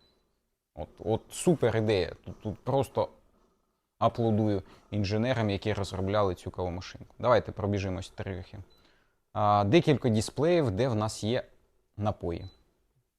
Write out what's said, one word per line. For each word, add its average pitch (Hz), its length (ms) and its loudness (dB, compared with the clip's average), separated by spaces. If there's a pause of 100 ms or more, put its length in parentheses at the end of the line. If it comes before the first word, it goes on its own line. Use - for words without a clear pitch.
(760)
От, - 140 -10 (100)
от 110 300 -2
супер 120 480 2
ідея! 107 380 0 (100)
Тут, - 160 -14
тут - 180 -8
просто - 500 -2 (880)
аплодую 110 640 2 (280)
інженерам, 107 580 0
які 101 240 0
розробляли 98 600 0
цю - 160 -12
кавомашинку. - 680 -8
Давайте 110 320 4
пробіжимось 95 580 -4
трохи. 92 480 -12 (760)
А, 104 300 4
декілька 127 460 4
дисплеїв, 127 640 2
де 107 160 0
в 120 80 0
нас 107 280 -4
є 117 200 -2 (540)
напої. 90 520 -4 (680)